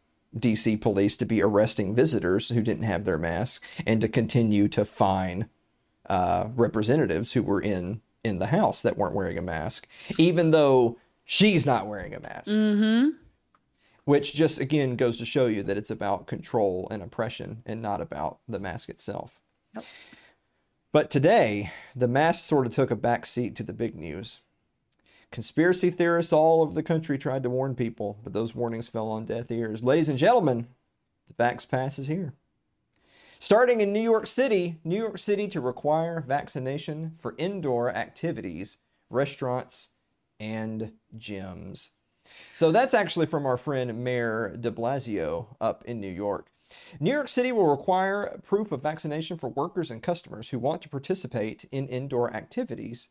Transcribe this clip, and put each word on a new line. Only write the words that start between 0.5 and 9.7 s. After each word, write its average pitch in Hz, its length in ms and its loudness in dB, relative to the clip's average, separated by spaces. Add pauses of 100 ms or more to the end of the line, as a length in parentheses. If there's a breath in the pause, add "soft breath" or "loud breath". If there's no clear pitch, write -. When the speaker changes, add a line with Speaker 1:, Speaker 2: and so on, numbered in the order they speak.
Speaker 1:
C 110 200 2
police 101 420 2
to 123 60 -2
be 110 160 2
arresting 104 540 2
visitors 110 540 2
who 117 120 2
didn't 110 220 0
have 101 220 0
their 90 140 0
masks 85 460 -2 (220 loud breath)
and 113 140 2
to 110 80 0
continue 110 580 4
to 104 180 0
fine, 95 640 0 (600)
uh, 90 480 2
representatives 113 760 2
who 117 100 2
were 98 160 2
in, 92 400 -4 (240)
in 175 160 -2
the 90 60 0
House 135 360 0
that 117 160 0
weren't 101 160 0
wearing 87 240 -2
a 85 40 -6
mask, 82 440 -6 (320 loud breath)